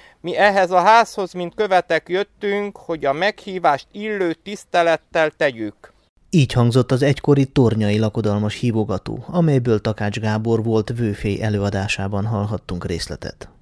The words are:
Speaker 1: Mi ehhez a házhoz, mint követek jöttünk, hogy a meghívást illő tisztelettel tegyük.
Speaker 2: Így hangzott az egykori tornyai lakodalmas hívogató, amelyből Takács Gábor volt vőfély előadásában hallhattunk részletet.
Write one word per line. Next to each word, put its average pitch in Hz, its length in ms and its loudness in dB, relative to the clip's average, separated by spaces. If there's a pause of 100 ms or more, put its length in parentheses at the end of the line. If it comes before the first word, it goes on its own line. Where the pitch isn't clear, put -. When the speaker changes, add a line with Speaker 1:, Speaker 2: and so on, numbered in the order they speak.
(220)
Speaker 1:
Mi 170 160 -6
ehhez 190 340 4
a 180 80 4
házhoz, 202 540 4
mint 175 220 -8
követek 185 540 0
jöttünk, 202 680 -4
hogy 156 280 -6
a 135 80 2
meghívást 175 760 -2
illő 202 420 -4
tisztelettel 170 1040 -2
tegyük. 113 560 -4 (360)
Speaker 2:
Így 143 240 2
hangzott 123 380 2
az 131 100 0
egykori 139 440 2
tornyai 107 540 2
lakodalmas 104 560 -2
hívogató, 110 720 -4
amelyből 131 540 2
Takács 107 380 -4
Gábor 110 440 0
volt 110 320 0
vőfély 107 460 -2
előadásában 101 840 -2
hallhattunk 104 600 -4
részletet. - 640 -8 (120)